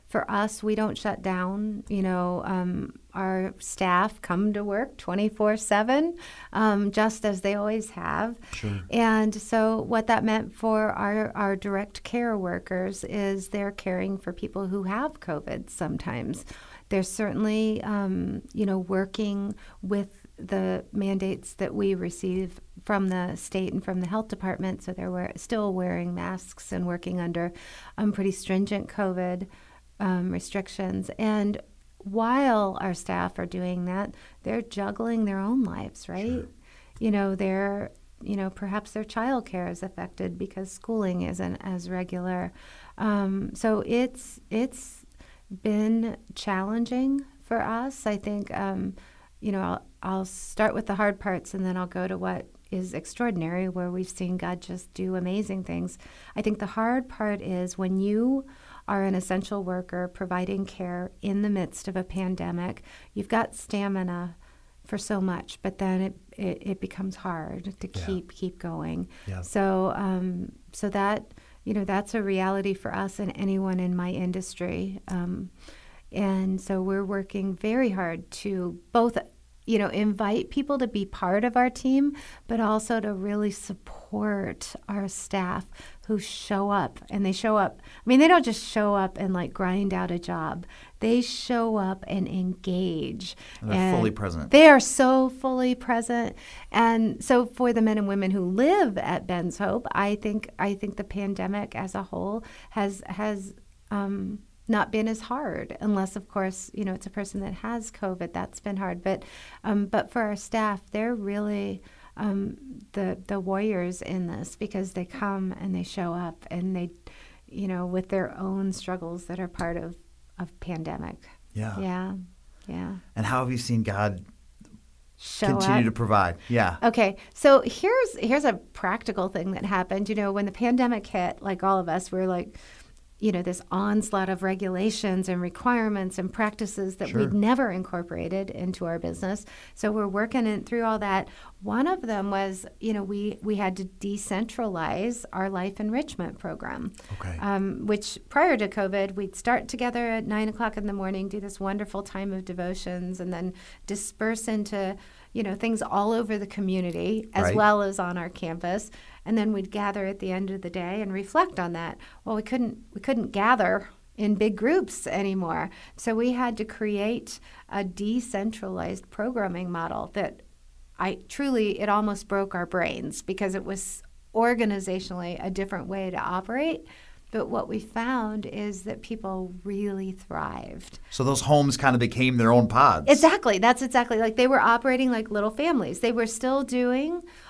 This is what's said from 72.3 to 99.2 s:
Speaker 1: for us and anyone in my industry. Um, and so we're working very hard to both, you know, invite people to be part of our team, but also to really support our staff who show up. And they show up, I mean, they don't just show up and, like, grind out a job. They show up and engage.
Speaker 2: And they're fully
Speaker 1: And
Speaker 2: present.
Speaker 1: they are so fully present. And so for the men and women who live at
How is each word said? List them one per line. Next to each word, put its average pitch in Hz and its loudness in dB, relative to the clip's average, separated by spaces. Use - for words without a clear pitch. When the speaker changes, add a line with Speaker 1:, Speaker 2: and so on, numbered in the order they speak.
Speaker 1:
for - -6
us 190 -4
and 190 -4
anyone 190 2
in 180 0
my 180 0
industry. 180 -4
Um, 180 -4
and 190 0
so 185 -2
we're 196 0
working 196 -2
very 226 2
hard 175 -4
to 180 -4
both, 233 4
you 226 4
know, 202 2
invite 208 0
people 285 0
to 247 2
be 208 -2
part 196 0
of 240 2
our 247 6
team, 277 4
but 226 0
also 220 2
to 208 -2
really 208 0
support - -4
our 196 -2
staff 185 -4
who 214 2
show 202 -2
up. 190 0
And 202 0
they 190 2
show 214 2
up, - 2
I - -20
mean, 254 8
they 311 12
don't 339 10
just 226 -2
show 208 2
up 190 2
and, 190 0
like, 180 0
grind 190 0
out 180 0
a 175 0
job. 170 -4
They 233 6
show 226 0
up 190 0
and 190 0
engage. 180 -2
Speaker 2:
And 107 -2
they're 185 4
fully 110 4
Speaker 1:
And - -4
Speaker 2:
present. 85 -2
Speaker 1:
they 311 12
are 277 12
so 262 6
fully 254 0
present. 240 -2
And 226 6
so 247 6
for 247 2
the 220 2
men 220 6
and 208 0
women 196 2
who 190 2
live 247 4
at - -2